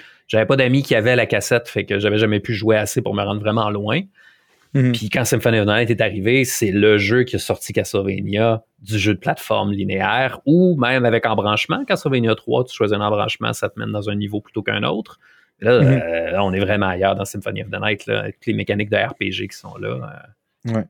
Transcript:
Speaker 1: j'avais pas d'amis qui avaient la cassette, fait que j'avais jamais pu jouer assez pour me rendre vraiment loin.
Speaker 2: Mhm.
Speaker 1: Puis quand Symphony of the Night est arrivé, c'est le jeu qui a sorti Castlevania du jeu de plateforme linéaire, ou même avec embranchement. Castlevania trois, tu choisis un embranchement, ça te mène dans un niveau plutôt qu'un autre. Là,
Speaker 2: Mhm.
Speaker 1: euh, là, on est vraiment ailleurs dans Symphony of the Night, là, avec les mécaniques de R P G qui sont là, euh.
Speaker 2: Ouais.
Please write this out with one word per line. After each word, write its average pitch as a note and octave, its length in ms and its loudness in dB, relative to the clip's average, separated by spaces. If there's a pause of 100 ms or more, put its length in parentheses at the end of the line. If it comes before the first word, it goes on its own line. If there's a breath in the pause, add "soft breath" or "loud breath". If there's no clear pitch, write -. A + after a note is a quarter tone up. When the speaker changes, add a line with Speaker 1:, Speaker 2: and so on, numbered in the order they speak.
(280 loud breath)
Speaker 1:
j'avais A2 180 2
pas C3+ 120 2
d'amis C3 260 4
qui C#3 100 0
avaient A#2+ 220 4
la A#2 100 2
cassette, A#2 420 0
fait - 180 -4
que G2+ 120 -2
j'avais G#2 220 2
jamais G#2+ 200 4
pu A#2 140 -4
jouer A2 240 2
assez G#2+ 240 -2
pour G#2 140 -4
me G2+ 80 -2
rendre G2+ 180 -4
vraiment G#2+ 300 0
loin. G#2 300 -2 (760 soft breath)
Speaker 2:
Mhm. B2+ 160 2
Speaker 1:
Puis A2 180 -4
quand B2+ 160 0
Symphony A2+ 340 2
of G2+ 60 2
the G#2 40 2
Night G#2+ 200 2
est A2+ 120 0
arrivé, A2 440 2
c'est G#2 260 -2
le G#2 260 6
jeu G#2+ 260 2
qui A#2 140 -4
a - 20 -2
sorti - 340 -4
Castlevania G#2 920 0 (160)
du G#2+ 200 -4
jeu G#2 140 2
de F2+ 60 -2
plateforme G2+ 520 -2
linéaire, G2 720 -2
ou F3 340 4
même B2 260 2
avec A#2 200 2
embranchement. A2 600 0
Castlevania C3 500 0
trois, B2+ 300 -2
tu - 100 -18
choisis G#2 200 0
un G2+ 60 -2
embranchement, G#2 520 -2
ça G#2 160 -6
te - 100 -14
mène G#2+ 120 -6
dans G#2 180 -4
un G2+ 60 -4
niveau G#2 260 -4
plutôt - 220 -8
qu'un G#2 200 -2
autre. F#3 360 -4 (420 soft breath)
Là, A#2 180 4
Speaker 2:
Mhm. C#3+ 80 6
Speaker 1:
euh, E2 440 0
là, F#2+ 120 2
on G2 80 2
est F#2+ 80 0
vraiment G2+ 300 2
ailleurs F#2+ 260 2
dans G2+ 80 -4
Symphony G2+ 400 -8
of G#2 60 -12
the G2+ 120 -8
Night, G#2 240 -2
là, A2 140 -2
avec G#2 260 -10
les A2 80 0
mécaniques G2+ 360 -2
de G#2 80 2
R G2+ 200 -2
P G2 140 -4
G G2 160 -8
qui - 100 -16
sont - 200 -18
là, G#2 100 -8 (800)
euh. A2+ 60 -4
Speaker 2:
Ouais. A2 160 -2